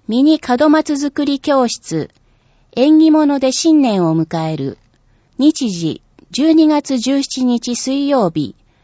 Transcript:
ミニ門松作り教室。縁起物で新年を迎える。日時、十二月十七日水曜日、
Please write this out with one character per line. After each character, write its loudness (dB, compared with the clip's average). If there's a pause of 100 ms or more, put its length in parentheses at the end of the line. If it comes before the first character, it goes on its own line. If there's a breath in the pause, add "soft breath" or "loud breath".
ミ 0
ニ 2
門 2
松 0
作 -6
り -4
教 0
室。 -8 (600)
縁 4
起 4
物 2
で -2
新 2
年 0
を 0
迎 -6
え -6
る。 -8 (600)
日 0
時、 -6 (300)
十 0
二 4
月 0
十 -2
七 -6
日 -2
水 -4
曜 2
日、 -6 (280)